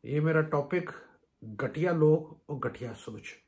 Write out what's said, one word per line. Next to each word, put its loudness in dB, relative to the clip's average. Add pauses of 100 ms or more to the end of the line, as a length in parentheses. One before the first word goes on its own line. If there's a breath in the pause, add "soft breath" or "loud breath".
ये -2
मेरा 4 (100)
टॉपिक 0 (520)
घटिया -2
लोग 4
और -6
घटिया -6
सोच। -14 (140)